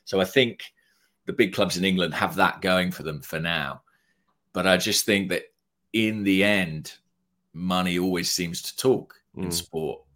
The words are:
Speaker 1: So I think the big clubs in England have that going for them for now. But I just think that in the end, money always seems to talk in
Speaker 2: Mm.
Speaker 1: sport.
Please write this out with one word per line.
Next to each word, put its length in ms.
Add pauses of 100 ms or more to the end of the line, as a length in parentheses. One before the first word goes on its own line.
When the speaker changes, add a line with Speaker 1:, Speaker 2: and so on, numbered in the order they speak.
Speaker 1:
So 160
I 40
think 400 (600)
the 60
big 220
clubs 220
in 80
England 300
have 220
that 240
going 300
for 140
them 180
for 160
now. 440 (720)
But 140
I 100
just 300
think 240
that 140 (480)
in 320
the 200
end, 480 (600)
money 460
always 320
seems 320
to 140
talk 380 (220)
in 120
Speaker 2:
Mm. 40
Speaker 1:
sport. 480 (160)